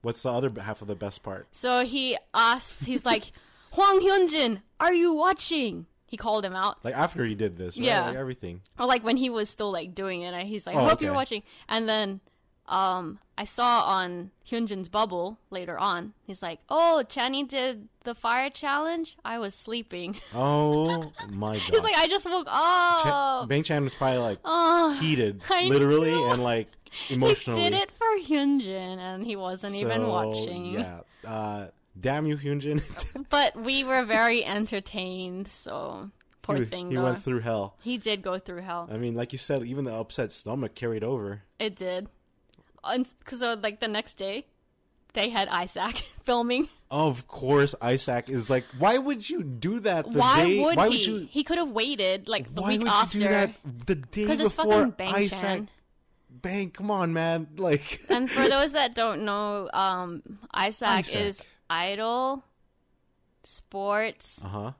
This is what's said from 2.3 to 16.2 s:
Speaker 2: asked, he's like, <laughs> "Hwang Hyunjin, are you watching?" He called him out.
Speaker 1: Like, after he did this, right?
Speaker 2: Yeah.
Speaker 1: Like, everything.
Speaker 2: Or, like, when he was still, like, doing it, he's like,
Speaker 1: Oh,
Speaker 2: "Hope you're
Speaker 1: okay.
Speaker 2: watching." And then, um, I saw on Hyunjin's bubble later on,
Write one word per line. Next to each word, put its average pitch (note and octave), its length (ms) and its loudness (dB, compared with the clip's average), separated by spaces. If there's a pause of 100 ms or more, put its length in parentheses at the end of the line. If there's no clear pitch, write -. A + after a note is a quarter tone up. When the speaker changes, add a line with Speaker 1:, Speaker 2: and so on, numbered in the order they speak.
Speaker 2:
asked, A#3 500 2
he's B3+ 200 -4
like, A3+ 260 0 (200)
<laughs> - 220 -20
"Hwang G4 280 8
Hyunjin, D#4 640 4 (180)
are F4 120 4
you E4+ 220 6
watching?" D4 720 0 (200)
He - 100 -12
called G#3+ 280 0
him F#3 120 -4
out. F#3+ 280 -2
Speaker 1:
Like, B2+ 120 -4
after C#3+ 280 0
he A2 120 -2
did G2+ 220 -2
this, F2+ 180 -8
right? A#3+ 100 -2
Speaker 2:
Yeah. G3+ 200 2
Speaker 1:
Like, B2+ 100 -6
everything. B2+ 460 -8 (160)
Speaker 2:
Or, A#3+ 80 0
like, B3 180 2
when A#3 120 2
he B3+ 140 0
was G#3+ 200 -4
still, G#3 200 -4
like, F3 240 -6
doing F#3+ 280 -4
it, F3+ 120 -8 (100)
he's G#3 220 -8
like, F3+ 100 -6
Speaker 1:
Oh, - 120 4
Speaker 2:
"Hope E4 140 4
you're D4 80 -2
Speaker 1:
okay. C#4+ 60 0
Speaker 2:
watching." A#3 260 -2 (260)
And A3 200 0
then, G3+ 320 -2 (460)
um, F#3 520 0 (180)
I G#3 80 -8
saw A#3+ 400 2
on F3+ 460 -2 (180)
Hyunjin's G3+ 400 -4
bubble G3 500 0 (120)
later F3+ 280 -8
on, F#3 340 -2 (140)